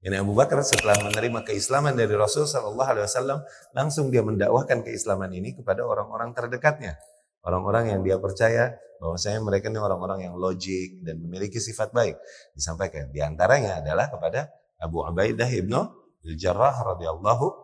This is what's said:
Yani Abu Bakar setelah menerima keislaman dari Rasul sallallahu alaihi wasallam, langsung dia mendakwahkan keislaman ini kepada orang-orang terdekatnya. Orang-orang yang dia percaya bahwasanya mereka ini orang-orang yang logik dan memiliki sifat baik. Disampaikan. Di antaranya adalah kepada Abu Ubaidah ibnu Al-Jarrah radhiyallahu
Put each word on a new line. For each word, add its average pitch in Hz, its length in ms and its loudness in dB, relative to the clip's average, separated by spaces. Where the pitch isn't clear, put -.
Yani 95 160 0
Abu 101 160 2
Bakar 139 240 4
setelah 104 480 4
menerima 110 400 -2
keislaman 131 480 0
dari 110 240 2
Rasul 107 240 2
sallallahu 127 400 -2
alaihi 107 240 0
wasallam, 135 320 -2
langsung 147 400 0
dia 123 80 6
mendakwahkan 110 640 2
keislaman 98 480 -4
ini 101 240 -8
kepada 120 320 -2
orang-orang 110 480 -4
terdekatnya. 123 640 -2
Orang-orang 101 500 2
yang 95 80 2
dia 95 160 2
percaya 113 560 2
bahwasanya 87 420 -4
mereka 104 300 0
ini 110 80 -4
orang-orang 95 480 -2
yang 87 80 -10
logik 92 720 -4
dan 80 160 -8
memiliki 95 400 -6
sifat 110 320 -6
baik. 113 240 2
Disampaikan. 80 640 -6
Di 71 80 -2
antaranya 92 560 2
adalah 104 320 0
kepada 123 400 -4
Abu 80 240 -4
Ubaidah 110 400 0
ibnu 113 320 0
Al-Jarrah 95 680 0
radhiyallahu 87 520 0